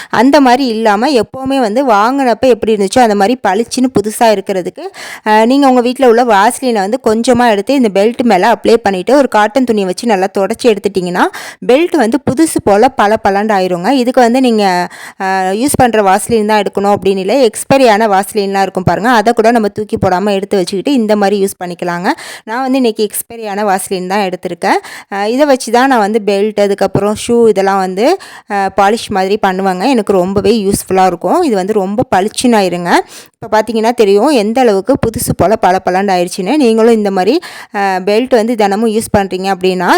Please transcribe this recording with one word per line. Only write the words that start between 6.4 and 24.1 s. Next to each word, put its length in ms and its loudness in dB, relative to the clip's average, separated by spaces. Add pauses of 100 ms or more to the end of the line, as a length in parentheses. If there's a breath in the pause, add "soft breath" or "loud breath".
வந்து 220 -2
கொஞ்சமா 460 2
எடுத்து 280 0
இந்த 160 2
பெல்ட் 320 0
மேல 260 2
அப்ளை 280 2
பண்ணிட்டு 380 -2
ஒரு 140 2
காட்டன் 380 0
துணியை 200 -2
வச்சு 200 -6
நல்லா 240 0
தொடச்சி 360 -2
எடுத்துட்டீங்கன்னா, 580 0 (380 loud breath)
பெல்ட் 340 2
வந்து 260 0
புதுசு 400 -2
போல 300 4
பளபளன்னு 600 0
ஆயிருங்க. 420 -2
இதுக்கு 260 2
வந்து 200 2
நீங்க, 220 2 (560 loud breath)
அஹ், 360 -2
யூஸ் 220 -2
பண்ற 260 2
வாசலின் 460 0
தான் 120 2
எடுக்கணும் 320 -2
அப்படின்னு 300 -2
இல்லை. 200 0
எக்ஸ்பைரி 460 2
ஆன 200 2
வாசலின்லாம் 560 -2
இருக்கும் 220 -4
பாருங்க, 260 0
அதை 200 2
கூட 180 2
நம்ம 200 0
தூக்கி 280 -8
போடாம 340 0
எடுத்து 240 -2
வச்சுக்கிட்டு 380 -2
இந்த 200 0
மாதிரி 240 0
யூஸ் 200 -4
பண்ணிக்கலாங்க. 500 -6 (340 loud breath)
நான் 200 -8
வந்து 160 -2
இன்னைக்கு 240 0
எக்ஸ்பைரி 380 -8
யான 220 -6
வாசலின் 440 -2
தான் 160 -2